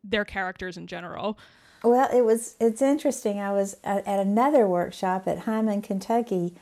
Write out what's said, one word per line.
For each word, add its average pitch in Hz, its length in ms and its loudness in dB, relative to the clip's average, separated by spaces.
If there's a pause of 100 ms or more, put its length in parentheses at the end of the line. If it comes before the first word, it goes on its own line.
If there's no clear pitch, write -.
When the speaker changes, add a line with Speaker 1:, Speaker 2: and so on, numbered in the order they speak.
Speaker 1:
their 208 220 -4
characters 185 500 -8
in 175 120 -14
general. 175 520 -8 (420)
Speaker 2:
Well, 247 320 4
it 247 120 4
was, 226 340 0
it's 226 220 2
interesting. 269 580 0
I 202 140 -2
was 196 320 -2
at, 202 200 -2
at 196 140 0
another 226 480 4
workshop 185 580 -2
at 175 140 -2
Hyman, 220 420 -2
Kentucky, 196 800 -2